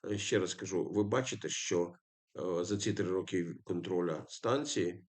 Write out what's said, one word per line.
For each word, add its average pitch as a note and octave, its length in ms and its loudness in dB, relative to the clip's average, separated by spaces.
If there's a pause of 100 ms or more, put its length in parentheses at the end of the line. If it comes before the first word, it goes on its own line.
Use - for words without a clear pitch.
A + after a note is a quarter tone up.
(100)
е, G#2 80 0
ще G#2+ 200 2
раз F#2 160 2
кажу: F#2 300 0
ви G#2 200 2
бачите, A#2+ 440 0
що, F2 440 0 (460)
е, F2 260 0
за G2+ 120 0
ці G2+ 160 0
три F#2 140 0
роки F2+ 480 0 (100)
контроля F2 640 0
станції A#2 840 0